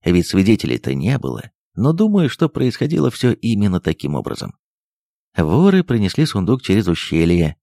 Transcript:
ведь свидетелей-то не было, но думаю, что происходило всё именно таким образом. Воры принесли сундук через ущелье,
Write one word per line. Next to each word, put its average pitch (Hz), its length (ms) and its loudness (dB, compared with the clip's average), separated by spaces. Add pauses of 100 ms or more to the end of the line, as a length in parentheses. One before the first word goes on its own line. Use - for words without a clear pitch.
ведь 87 240 2
свидетелей-то 92 640 0
не 69 240 -2
было, 64 340 -8 (280)
но 143 140 2
думаю, 196 360 2
что - 200 -2
происходило 135 600 -2
всё 120 220 0
именно 101 480 0
таким 73 360 -4
образом. - 380 -8 (840)
Воры 165 460 2
принесли 117 420 0
сундук 110 360 -2
через 95 260 0
ущелье, 82 760 0